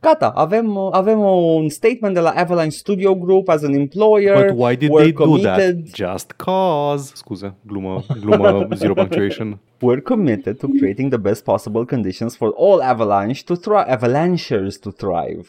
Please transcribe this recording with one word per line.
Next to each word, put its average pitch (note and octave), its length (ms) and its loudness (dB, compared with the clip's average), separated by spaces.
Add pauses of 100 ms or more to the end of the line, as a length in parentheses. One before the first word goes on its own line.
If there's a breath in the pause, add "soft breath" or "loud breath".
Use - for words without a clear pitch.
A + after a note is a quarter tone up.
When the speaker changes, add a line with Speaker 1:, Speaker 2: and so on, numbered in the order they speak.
Speaker 1:
Gata, D#4 340 2
avem, G#3 400 0
uh, F#3+ 160 -4
avem G3+ 280 2
un E3+ 500 2
statement A3 440 -2
de F3 60 0
la E3+ 160 2
Avalanche E3 400 0
Studio G3 400 0
Group F#3 340 2
as D#3 140 2
an C#3+ 100 0
employer. G3 800 4
Speaker 2:
But B2 120 0
why B2 100 2
did C#3+ 140 0
Speaker 1:
We're D3+ 120 6
Speaker 2:
they D#3+ 100 6
do D#3 260 4
that? F#3+ 180 0
Speaker 1:
committed. F3+ 300 0 (100)
Speaker 2:
Just F#2 360 -8
cause. D3 840 -2
Scuze, G2 400 -12 (100)
glumă, F#2+ 360 -8 (200)
glumă, G2 460 2
Speaker 1:
<laughs> A2 80 -8
Speaker 2:
zero G2+ 180 -2
punctuation. G2+ 640 -4 (220)
Speaker 1:
We're B2 220 2
committed C3 540 -2
to C#3+ 100 -10 (120)
creating A#2 300 -2
the B2+ 100 0
best G2+ 240 -2
possible G#2+ 420 -2
conditions A2+ 500 -6
for A2 220 -2
all F#3 240 4
Avalanche A2 640 0
to F3+ 100 -4
thri-, G3+ 360 0
Avalanchers B2 880 -2
to G#2 120 -14
thrive. F2 580 -6